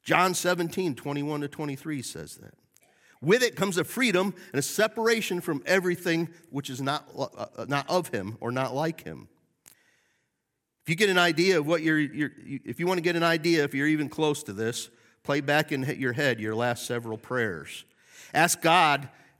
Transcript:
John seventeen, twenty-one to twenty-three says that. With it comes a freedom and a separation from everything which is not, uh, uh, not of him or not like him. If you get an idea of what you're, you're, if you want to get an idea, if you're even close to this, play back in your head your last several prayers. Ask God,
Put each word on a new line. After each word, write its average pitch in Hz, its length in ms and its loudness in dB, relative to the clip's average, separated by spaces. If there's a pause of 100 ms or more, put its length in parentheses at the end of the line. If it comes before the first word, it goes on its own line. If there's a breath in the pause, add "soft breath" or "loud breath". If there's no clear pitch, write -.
John 175 320 2
seventeen, 175 600 -2
twenty-one 147 480 -4
to 143 60 -6
twenty-three 143 540 -8
says - 340 -12
that. - 180 -20 (680 soft breath)
With 214 200 6
it 180 140 0
comes 185 220 0
a 156 60 0
freedom 196 500 0 (180 loud breath)
and 135 60 -2
a 143 40 0
separation 220 760 0
from 160 240 -4
everything 175 640 0 (220 loud breath)
which 139 180 -8
is 131 140 -8
not, 143 340 -2
uh, 135 80 -4 (320)
uh, - 100 -10
not 139 220 -2
of 175 200 0
him 104 320 -6
or 117 120 -4
not 127 220 -2
like 160 280 -4
him. 73 260 -14 (1500 soft breath)
If 156 80 -6
you 170 60 2
get 202 120 4
an 185 100 4
idea 175 400 4
of 147 80 0
what 165 160 2
you're, 160 160 2
you're, 147 340 -2 (120)
if - 340 -10
you 170 80 0
want 185 120 2
to 165 40 -2
get 175 140 0
an 165 60 2
idea, 165 420 4
if 139 80 -4
you're 139 140 0
even 151 240 0
close 151 340 0
to 104 80 -10
this, 110 380 -6 (320 soft breath)
play 143 180 0
back 147 320 2
in 135 100 -2 (160)
your 123 140 -2
head 131 260 0
your 107 160 -4
last 120 320 -2
several 117 300 -6
prayers. 110 680 -6 (500 loud breath)
Ask 165 260 4
God, 156 480 4 (320 soft breath)